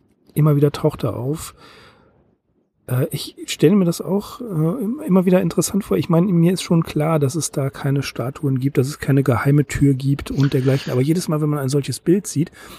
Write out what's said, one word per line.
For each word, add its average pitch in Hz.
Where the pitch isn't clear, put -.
immer 147
wieder 143
taucht -
er 110
auf. 135
Äh, 127
ich -
stelle 185
mir 185
das 170
auch, -
äh, -
im-, 202
immer 185
wieder 185
interessant 180
vor. 196
Ich 165
meine, 170
mir 170
ist 175
schon 165
klar, 156
dass 139
es 156
da 135
keine 139
Statuen 131
gibt, 139
dass 131
es 151
keine 139
geheime 139
Tür 139
gibt 135
und 135
dergleichen. 135
Aber 123
jedes 160
Mal, 151
wenn 151
man 147
ein 131
solches 139
Bild 185
sieht, -